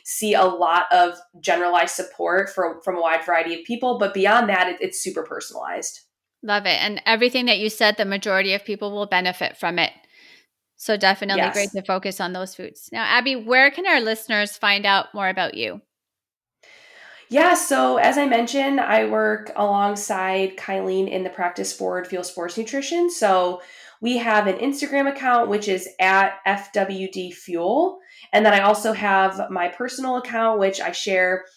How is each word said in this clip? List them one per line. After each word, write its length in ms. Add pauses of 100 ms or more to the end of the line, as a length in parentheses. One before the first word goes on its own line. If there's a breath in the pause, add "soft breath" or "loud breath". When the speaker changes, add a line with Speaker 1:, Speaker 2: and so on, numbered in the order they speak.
Speaker 1:
see 300
a 100
lot 460
of 260 (220)
generalized 560
support 560
for, 320
from 140
a 40
wide 240
variety 300
of 100
people. 320
But 160
beyond 360
that, 180
it, 120
it's 220
super 220
personalized. 800 (420)
Speaker 2:
Love 240
it. 160
And 240
everything 400
that 100
you 100
said, 300
the 80
majority 480
of 100
people 280
will 160
benefit 500
from 220
it. 120 (840 soft breath)
So 200
definitely 440
Speaker 1:
Yes. 120
Speaker 2:
great 180
to 100
focus 400
on 120
those 220
foods. 360
Now, 120
Abby, 320
where 360
can 160
our 140
listeners 540
find 300
out 280
more 140
about 280
you? 260 (1500 loud breath)
Speaker 1:
Yeah, 240
so 420
as 220
I 80
mentioned, 560
I 240
work 500
alongside 1000
Kylene 520
in 140
the 60
practice 420
Forward 360
Fuel 160
Sports 340
Nutrition. 520
So 520 (400 loud breath)
we 160
have 300
an 100
Instagram 500
account, 420
which 200
is 180 (100)
at 480
F 280
W 360
D 220
Fuel. 680 (340 loud breath)
And 120
then 60
I 100
also 300
have 580
my 200
personal 480
account, 420
which 220
I 100
share 540 (120 soft breath)